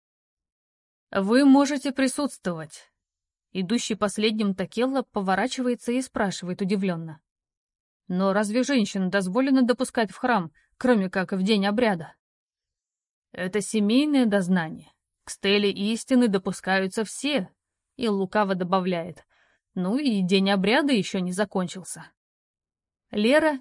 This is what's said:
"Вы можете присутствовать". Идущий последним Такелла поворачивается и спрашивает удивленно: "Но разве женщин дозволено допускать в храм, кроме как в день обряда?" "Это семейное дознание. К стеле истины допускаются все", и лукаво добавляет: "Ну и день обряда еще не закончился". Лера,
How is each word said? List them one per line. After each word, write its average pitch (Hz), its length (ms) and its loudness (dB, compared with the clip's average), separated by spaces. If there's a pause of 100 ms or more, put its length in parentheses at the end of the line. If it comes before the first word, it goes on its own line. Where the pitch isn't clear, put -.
(1120)
"Вы 226 360 2
можете 277 460 4
присутствовать". 254 1000 -6 (600)
Идущий 196 420 -4
последним 214 600 -2
Такелла 247 460 -2
поворачивается 233 920 -2
и 254 100 -2
спрашивает 180 580 -6
удивленно: 175 600 -4 (840)
"Но 190 280 0
разве 214 300 0
женщин 202 440 0
дозволено 220 540 2
допускать 240 480 0
в - 80 -18
храм, 214 340 0 (260)
кроме 208 320 2
как 185 220 -4
в 185 100 -2
день 202 240 2
обряда?" 208 480 0 (1200)
"Это 185 280 -4
семейное 247 640 2
дознание. 180 640 0 (320)
К - 60 -18
стеле 202 420 0
истины 226 560 0
допускаются 190 760 -2
все", 262 440 -4 (480)
и 233 120 -2
лукаво 196 460 0
добавляет: 180 720 -4 (480)
"Ну 190 240 -2
и 226 240 0
день 190 280 2
обряда 226 420 2
еще 196 260 0
не 180 140 -4
закончился". 185 720 -6 (1040)
Лера, 269 500 2